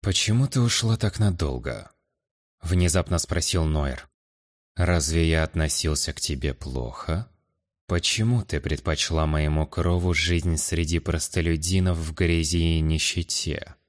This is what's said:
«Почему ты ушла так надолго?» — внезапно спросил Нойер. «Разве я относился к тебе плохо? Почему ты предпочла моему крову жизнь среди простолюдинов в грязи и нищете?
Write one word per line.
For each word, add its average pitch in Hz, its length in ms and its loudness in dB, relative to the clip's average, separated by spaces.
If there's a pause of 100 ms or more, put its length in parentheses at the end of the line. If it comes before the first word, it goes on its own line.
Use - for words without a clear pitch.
«Почему 110 420 2
ты 131 140 0
ушла 113 380 2
так 101 200 -2
надолго?» — 71 720 -2 (720)
внезапно 87 560 2
спросил 82 460 0
Нойер. 73 420 -2 (720)
«Разве 82 500 2
я 80 180 4
относился 78 680 -2
к - 80 -10
тебе 69 320 -4
плохо? 65 760 -6 (600)
Почему 113 560 0
ты - 180 -4
предпочла 78 640 -2
моему 76 420 0
крову 87 460 0
жизнь 82 460 0
среди 82 400 0
простолюдинов 85 1000 0
в 80 160 -6
грязи 82 640 2
и 80 40 2
нищете? - 960 -2 (120)